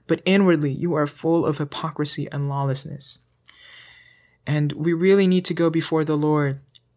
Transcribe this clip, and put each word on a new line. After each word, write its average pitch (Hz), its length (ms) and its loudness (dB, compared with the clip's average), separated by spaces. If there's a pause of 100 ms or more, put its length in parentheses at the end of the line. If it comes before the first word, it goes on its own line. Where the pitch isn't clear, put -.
but - 180 -2
inwardly 175 460 4
you 170 240 -2
are 151 100 2
full 165 400 0
of 151 140 -2
hypocrisy 147 720 -4
and 143 180 -4
lawlessness." 139 720 -4 (1300)
And 147 220 0
we 170 220 -2
really 190 340 4
need 185 160 2
to 180 100 2
go 170 160 2
before 160 360 0
the 151 100 0
Lord, 147 460 0 (360)